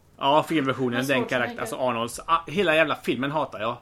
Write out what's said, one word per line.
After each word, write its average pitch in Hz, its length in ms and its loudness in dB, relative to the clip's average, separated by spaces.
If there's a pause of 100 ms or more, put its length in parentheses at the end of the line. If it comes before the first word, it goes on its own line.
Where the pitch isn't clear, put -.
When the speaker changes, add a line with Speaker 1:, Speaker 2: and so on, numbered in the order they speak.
(180)
Speaker 1:
Ja, 147 260 4
filmversionen, 135 540 0
Speaker 2:
Men 131 100 0
Speaker 1:
den 135 100 2
Speaker 2:
Schwarzenegger. 120 120 0
Speaker 1:
karaktär-, 120 320 -2
alltså 123 140 -6
Arnolds, 120 520 -2
ah, 165 200 4
hela 165 280 2
jävla 156 200 4
filmen 139 360 -4
hatar 135 280 -4
jag. 117 220 -4